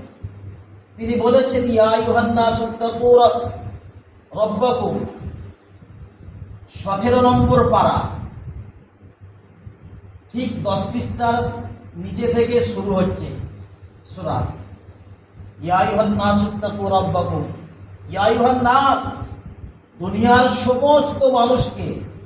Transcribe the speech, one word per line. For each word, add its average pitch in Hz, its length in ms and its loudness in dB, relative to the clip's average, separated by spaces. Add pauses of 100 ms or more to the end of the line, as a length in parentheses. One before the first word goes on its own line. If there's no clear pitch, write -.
(960)
তিনি 226 240 -2
বলেছেন, 247 480 2
"ইয়া 220 200 4
আইয়ুহান 233 440 0
নাসু 226 300 2
ইত্তাকু 233 540 2 (1200)
রব্বাকুম", 214 680 -2 (1600)
সতেরো 226 520 0
নম্বর 247 480 4
পারা, - 320 2 (2250)
ঠিক 220 300 -6
দশ 196 300 -2
পৃষ্ঠার 240 500 -2 (520)
নিচে 196 380 -4
থেকে 233 260 2
শুরু 196 360 -2
হচ্ছে 185 300 0 (800)
সূরা। - 360 -6 (1200)
"ইয়া 175 140 2
আইয়ুহান 208 340 2
নাসু 208 360 2
ইত্তাকু 202 420 -4
রব্বাকুম", 170 540 0 (680)
ইয়া 185 120 -4
আইয়ুহান 233 340 4
নাস, - 720 2 (720)
দুনিয়ার 220 500 4
সমস্ত 277 760 2
মানুষকে। 240 760 2 (260)